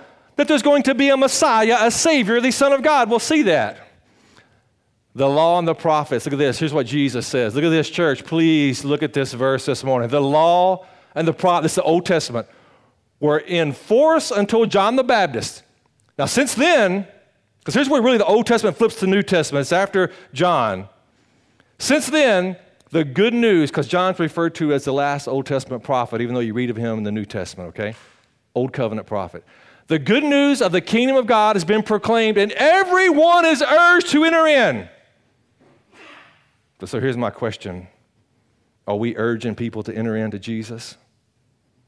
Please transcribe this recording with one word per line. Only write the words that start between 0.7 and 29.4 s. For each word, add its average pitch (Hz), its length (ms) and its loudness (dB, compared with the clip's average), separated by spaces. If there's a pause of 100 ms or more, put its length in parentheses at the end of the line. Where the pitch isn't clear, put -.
to 269 100 2
be 277 140 2
a 277 80 4
Messiah, 247 640 2
a 226 100 2
Savior, 240 500 2
the 247 100 0
Son 277 220 2
of 269 100 0
God. 262 260 2
We'll 233 100 0
see 302 240 0
that. 139 360 0 (1400)
The 135 140 0
law 165 300 2
and 170 80 -2
the 165 80 0
prophets. 151 520 -2
Look 143 80 -4
at 139 40 -4
this. 139 200 0
Here's 151 160 -4
what 139 120 0
Jesus 123 400 -2
says. 117 280 -2
Look 151 100 -2
at 165 60 2
this, 160 180 0
church. 156 360 -2
Please 160 600 0
look 147 180 -2
at 151 120 -6
this 135 180 -4
verse 131 320 -2
this 131 180 -4
morning. 127 280 -2
The 143 100 0
law 170 640 2 (300)
and 160 120 -2
the 165 60 0
pro-, 175 300 0
this 165 100 -2
is - 40 -4
the 185 80 -2
Old 170 200 0
Testament, 131 420 -4 (720)
were 151 200 0
in 165 340 -4
force 302 580 2
until 220 360 0
John 202 300 2
the 262 80 0
Baptist. 185 580 -2 (560)
Now, 139 80 -2
since 254 280 -2
then, 214 520 2 (580)
'cause - 80 -8
here's 262 160 0
where 269 140 2
really 247 160 2
the 202 80 2
Old 214 200 2
Testament 214 300 0
flips 226 200 0
to 196 100 -4
New 190 160 2
Testament. 147 400 0
It's 135 100 -4
after 185 400 0 (220)
John. 123 560 0 (880)
Since 285 300 0
then, 208 500 2 (320)
the 160 120 0
good 170 300 0
news, 208 380 2
'cause 139 180 -4
John's 180 300 0
referred 165 380 -2
to 151 180 0
as 139 100 -2
the 139 80 -4
last 143 360 -2
Old 135 180 -4
Testament 131 360 -6
prophet, 120 380 -4
even 120 140 -4
though 123 80 -2
you 113 100 -4
read 120 160 -2
of 117 80 -4
him 113 220 -4
in 107 60 -6
the 104 60 -4
New 107 140 -6
Testament, 90 460 -12
okay? 110 240 -8 (600)
Old 127 200 -4
covenant 110 320 -6
prophet. 92 380 -10 (420)